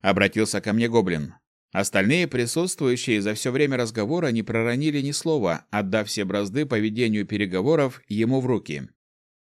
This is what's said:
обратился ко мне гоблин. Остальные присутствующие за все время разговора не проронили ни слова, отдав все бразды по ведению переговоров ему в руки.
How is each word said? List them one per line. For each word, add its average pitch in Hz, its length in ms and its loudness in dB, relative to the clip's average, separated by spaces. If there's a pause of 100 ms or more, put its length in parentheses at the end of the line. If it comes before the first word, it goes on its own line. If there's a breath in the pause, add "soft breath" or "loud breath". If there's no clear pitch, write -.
обратился 98 600 2
ко 104 120 -2
мне 117 140 2
гоблин. 92 480 0 (360)
Остальные 104 560 2
присутствующие 123 920 0
за 107 140 -2
все 120 160 -4
время 135 260 2
разговора 120 500 0
не 117 140 0
проронили 123 600 -2
ни 139 100 -4
слова, 139 580 -2
отдав 104 380 0
все 104 180 -4
бразды 101 400 -2
по 120 140 -2
ведению 107 460 0
переговоров 104 800 0
ему 113 340 2
в 123 60 -4
руки. 78 420 -4 (720)